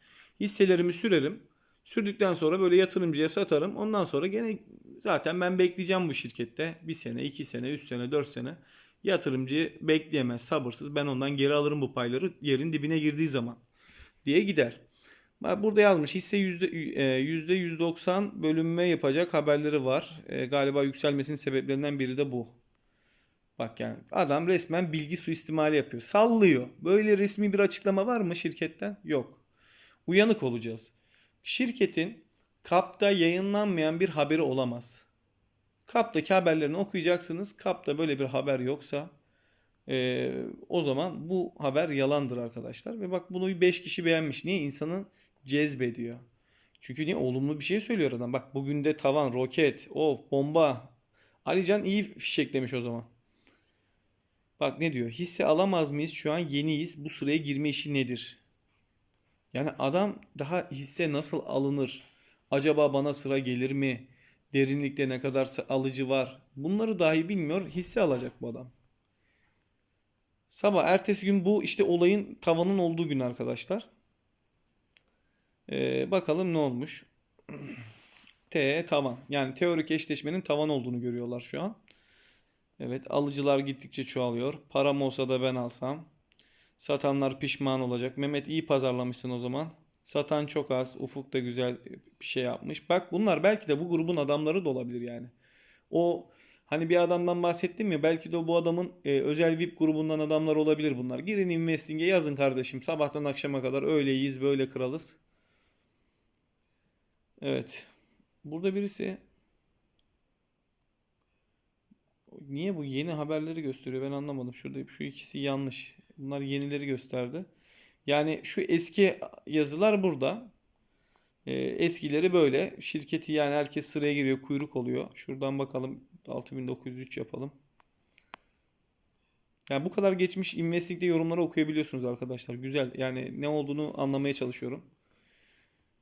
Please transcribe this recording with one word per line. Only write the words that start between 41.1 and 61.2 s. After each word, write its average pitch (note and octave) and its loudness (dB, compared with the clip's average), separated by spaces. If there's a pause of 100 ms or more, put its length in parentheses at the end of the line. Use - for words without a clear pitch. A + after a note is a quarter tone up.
bu F#3 -2
haber D3 0
yalandır C#3 0
arkadaşlar. A#2+ -8
Ve F#3 -6
bak F3+ -4
bunu F#3 -2
beş F3+ 6
kişi - -4
beğenmiş. D#3+ 2
Niye? F#3 0
İnsanı D#3 -4 (420)
cezbediyor. B2 0 (600)
Çünkü D3 -8
niye? F#3 0
Olumlu C3+ -2
bir D3 -8
şey G3 0
söylüyor F#3+ 0
adam. A#2+ -4
Bak C3 -6
bugün C#3 -2
de D3+ 2
tavan, C#3 2
roket, B2+ 0
of, D3 0
bomba. C#3+ 2 (500)
Alican F#3+ 2
iyi G3+ 2 (160)
fişeklemiş C3 -2
o B2 -2
zaman. A#2 -6 (1600)
Bak C#3+ -2
ne D#3+ 0
diyor? A#2+ -2
"Hisse E3+ -4
alamaz D#3+ 4
mıyız? D3 -2
Şu D#3 -4
an E3 0
yeniyiz. D3+ -2
Bu D3+ -10
sıraya C#3+ 0
girme C#3+ -2
işi C#3+ -2
nedir?" B2+ -4 (1160)
Yani C#3 -2
adam D#3 0 (200)
daha D#3 -4
hisse C#3+ -4
nasıl D3+ -4